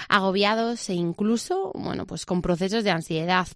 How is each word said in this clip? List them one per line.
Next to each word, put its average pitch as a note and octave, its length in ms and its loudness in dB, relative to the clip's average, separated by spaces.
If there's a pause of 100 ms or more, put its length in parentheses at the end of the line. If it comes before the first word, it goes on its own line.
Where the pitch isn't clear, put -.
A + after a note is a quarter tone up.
agobiados G#3 840 2
e G3 40 -2
incluso, G#3+ 840 0
bueno, - 300 -4
pues - 200 -10
con F3+ 160 0
procesos F#3+ 440 0
de G3+ 60 2
ansiedad E3+ 640 0